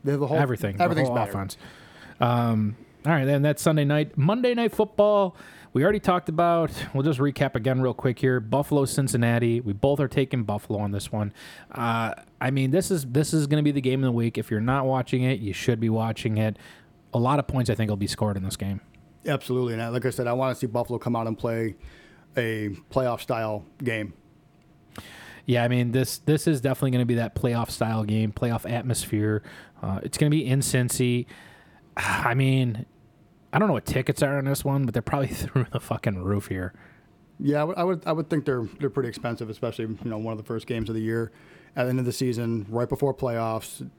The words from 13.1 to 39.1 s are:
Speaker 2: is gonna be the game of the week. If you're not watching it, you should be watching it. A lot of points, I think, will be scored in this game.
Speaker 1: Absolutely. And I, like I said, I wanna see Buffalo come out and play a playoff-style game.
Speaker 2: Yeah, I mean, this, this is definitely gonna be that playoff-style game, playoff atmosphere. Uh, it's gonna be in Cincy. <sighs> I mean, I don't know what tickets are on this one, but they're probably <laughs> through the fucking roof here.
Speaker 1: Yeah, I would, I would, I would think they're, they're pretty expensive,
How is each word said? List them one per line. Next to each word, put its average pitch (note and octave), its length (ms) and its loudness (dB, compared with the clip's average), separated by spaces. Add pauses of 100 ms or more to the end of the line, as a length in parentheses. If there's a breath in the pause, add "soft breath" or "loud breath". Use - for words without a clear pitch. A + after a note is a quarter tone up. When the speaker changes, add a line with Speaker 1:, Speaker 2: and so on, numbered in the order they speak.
Speaker 2:
is D#3 140 2
gonna D3+ 160 2
be D3 100 4
the C#3 80 0
game C3 240 2
of - 40 4
the A#2+ 40 2
week. A#2 240 0
If A2 140 -4
you're G#2+ 100 2
not C3 240 0
watching C3 380 0
it, B2+ 180 0
you G2+ 140 -4
should A#2 260 0
be A2+ 80 2
watching A2 480 0
it. A2 220 0 (560 loud breath)
A A#2+ 40 2
lot C3 200 2
of C3 80 -2
points, B2 240 0
I A2 40 2
think, A2 140 0
will G#2 80 0
be G2 100 -2
scored G#2 300 0
in F#2 60 -4
this G2 140 -4
game. G2 260 -4 (440)
Speaker 1:
Absolutely. B2+ 460 -2
And A2+ 100 -4
I, A#2 60 -4
like A#2+ 160 -2
I B2+ 60 2
said, A#2+ 160 -2
I A#2+ 80 2
wanna C3 200 0
see - 120 -4
Buffalo A#2 320 -2
come A#2+ 180 -2
out A2+ 100 -2
and A2 120 -4
play A2+ 380 -2 (600 loud breath)
a A2+ 320 -2 (220)
playoff-style A2+ 720 -2 (180)
game. A2 300 -4 (1300 loud breath)
Speaker 2:
Yeah, A#2+ 180 2
I A#2+ 40 2
mean, B2 240 2
this, C3 260 0
this D3+ 280 0
is D3+ 140 2
definitely C3 300 0
gonna B2 160 2
be A#2+ 80 2
that A2+ 200 -2
playoff-style A2+ 680 0
game, A2 280 0
playoff A#2 380 -2
atmosphere. G#2+ 720 0 (400 loud breath)
Uh, F#2+ 200 -2
it's - 160 -8
gonna D3+ 120 4
be D3+ 160 2
in C3 140 2
Cincy. B2 680 0 (340 loud breath)
<sighs> - 360 -18
I - 380 0
mean, C3 500 2 (680)
I D3 60 2
don't G#3+ 80 4
know F#3 60 4
what A2+ 140 0
tickets - 360 0
are C#3+ 140 2
on C3+ 80 0
this C#3 180 0
one, C#3 220 2
but A2+ 80 0
they're A#2 100 0
probably C#3+ 260 0
<laughs> - 0 -
through - 440 -2
the B2 80 -4
fucking G2+ 420 -2
roof G2 260 0
here. F#2 260 -6 (680 loud breath)
Speaker 1:
Yeah, D3 220 2
I - 20 2
would, F3+ 140 -4
I F3 60 0
would, F3+ 220 0
I E3 60 0
would D#3 160 -2
think D3+ 160 0
they're, B2 240 0 (100)
they're C#3 120 -2
pretty B2+ 180 -2
expensive, A#2 400 -6